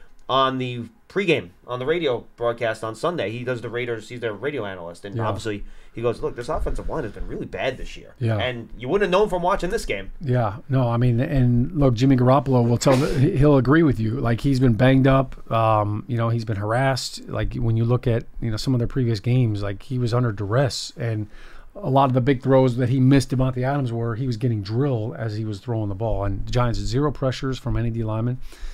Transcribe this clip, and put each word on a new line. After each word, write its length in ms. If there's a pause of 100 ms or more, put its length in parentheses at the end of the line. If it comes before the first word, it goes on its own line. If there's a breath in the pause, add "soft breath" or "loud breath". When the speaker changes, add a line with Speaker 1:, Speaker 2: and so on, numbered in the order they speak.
(300 soft breath)
Speaker 1:
on 300
the 260 (240)
pregame, 400 (180)
on 120
the 60
radio 380 (140)
broadcast 460
on 120
Sunday. 360
He 120
does 180
the 80
Raiders, 400
he's 100
their 120
radio 340
analyst, 380
and 120
Speaker 2:
Yeah. 120
Speaker 1:
obviously 360 (280 soft breath)
he 120
goes, 180
"Look, 140
this 140
offensive 380
line 160
has 80
been 160
really 200
bad 300
this 200
year." 220
Speaker 2:
Yeah. 180
Speaker 1:
And 400
you 100
wouldn't 240
have 80
known 80
from 140
watching 300
this 160
game. 240 (100)
Speaker 2:
Yeah, 360 (120)
no, 180
I 100
mean, 220
and 520
look, 240
Jimmy 200
Garoppolo 500
will 120
tell, 180
the, 240
he, 180
he'll 200
agree 240
with 180
you. 200
Like, 220
he's 180
been 140
banged 340
up. 440
Um, 560
you 80
know, 140
he's 160
been 120
harassed. 720
Like, 280
when 200
you 100
look 200
at, 200 (140)
you 120
know, 60
some 180
of 40
their 80
previous 320
games, 440
like, 180
he 160
was 160
under 180
duress, 640
and 300 (500 loud breath)
a 140
lot 200
of 40
the 80
big 220
throws 340
that 120
he 100
missed 360
Davante 280
Adams 280
were, 240
he 120
was 100
getting 240
drilled 540
as 220
he 80
was 140
throwing 300
the 60
ball. 280
And 220
the 60
Giants 260
had 100
zero 240
pressures 460
from 200
any 120
D 140
lineman. 340 (360 loud breath)